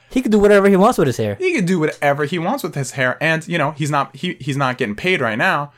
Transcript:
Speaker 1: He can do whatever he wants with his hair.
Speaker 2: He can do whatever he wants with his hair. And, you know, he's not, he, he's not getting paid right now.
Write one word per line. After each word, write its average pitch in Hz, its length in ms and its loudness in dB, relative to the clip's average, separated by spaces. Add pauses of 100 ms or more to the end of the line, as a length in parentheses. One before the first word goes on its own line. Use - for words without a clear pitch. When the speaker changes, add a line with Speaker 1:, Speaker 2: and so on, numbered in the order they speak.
(100)
Speaker 1:
He 262 100 -2
can 247 100 -2
do 208 80 4
whatever 202 300 6
he 196 80 6
wants 208 220 4
with 165 80 4
his 123 100 -2
hair. 104 200 -2
Speaker 2:
He 359 180 -2
can 220 100 0
do 180 160 0
whatever 147 460 0
he 170 120 -4
wants 208 240 -4
with - 120 -8
his 139 180 -6
hair. 127 280 -2
And, 160 280 -2
you 170 100 -4
know, 143 140 0
he's 151 180 -4
not, 139 240 -2
he, 180 260 -8
he's 135 160 -6
not 127 220 -2
getting 104 160 -4
paid 180 260 -2
right 113 180 -2
now. 151 400 -2